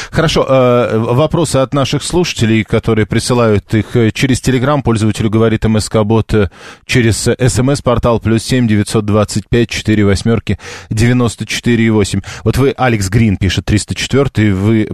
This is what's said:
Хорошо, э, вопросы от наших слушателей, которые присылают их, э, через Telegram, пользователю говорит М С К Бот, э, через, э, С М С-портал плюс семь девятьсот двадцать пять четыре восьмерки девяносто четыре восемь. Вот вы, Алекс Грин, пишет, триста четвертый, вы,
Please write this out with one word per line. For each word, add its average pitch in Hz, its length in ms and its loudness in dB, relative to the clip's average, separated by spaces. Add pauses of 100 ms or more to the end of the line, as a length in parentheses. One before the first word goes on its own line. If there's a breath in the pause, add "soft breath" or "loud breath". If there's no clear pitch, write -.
(100)
Хорошо, 156 380 0
э, 123 500 2
вопросы 135 600 0
от 131 140 0
наших 143 300 -2
слушателей, 113 600 0
которые 110 420 0
присылают 117 680 0
их, 107 220 0
э, 113 160 2
через 127 320 -2
Telegram, 131 400 0
пользователю 110 480 0
говорит 110 340 0
М 110 120 2
С 104 120 -2
К 113 140 0
Бот, 107 320 0
э, 104 160 2 (360 loud breath)
через, 113 420 0
э, 117 100 0
С 127 220 0
М 131 100 2
С-портал 120 480 0
плюс 110 240 0
семь 127 240 0
девятьсот 107 400 0
двадцать 104 420 -2
пять 120 220 0
четыре 107 340 0
восьмерки 101 540 0 (320 loud breath)
девяносто 117 560 0
четыре 113 460 0
восемь. 101 280 0 (220 loud breath)
Вот 113 160 0
вы, 131 180 2
Алекс 117 320 0
Грин, 107 280 2
пишет, - 300 -2
триста - 280 -2
четвертый, 113 560 0
вы, 104 440 2